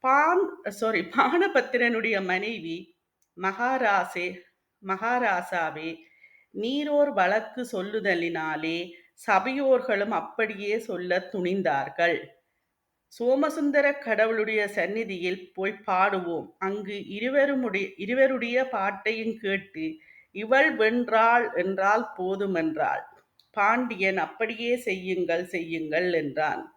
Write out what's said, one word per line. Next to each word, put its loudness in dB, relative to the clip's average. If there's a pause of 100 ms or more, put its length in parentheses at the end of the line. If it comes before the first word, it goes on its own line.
பான்-, 4
சாரி, 0
பானபத்திரனுடைய 2
மனைவி, -6 (380)
"மகாராசே, 0 (560)
மகாராசாவே, -2 (580)
நீரோர் 0
வழக்கு 0
சொல்லுதலினாலே -2 (360)
சபையோர்களும் 2
அப்படியே -2
சொல்ல -2
துணிந்தார்கள். 0 (880)
சோமசுந்தர 2
கடவுளுடைய 0
சந்நிதியில் -4
போய் -4
பாடுவோம். 0
அங்கு -6 (140)
இருவருமுடைய-, 0
இருவருடைய 0
பாட்டையும் -2
கேட்டு, -4 (480)
இவள் 2
வென்றாள் 4
என்றால் 2
போதும்" -2
என்றாள். -2 (400)
பாண்டியன், 0
"அப்படியே -2
செய்யுங்கள், -2
செய்யுங்கள்" -2
என்றான். -2 (140)